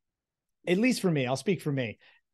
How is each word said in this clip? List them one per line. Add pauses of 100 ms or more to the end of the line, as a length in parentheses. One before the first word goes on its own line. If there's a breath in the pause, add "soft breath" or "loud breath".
(680)
at
least
for
me,
I'll
speak
for
me. (360 soft breath)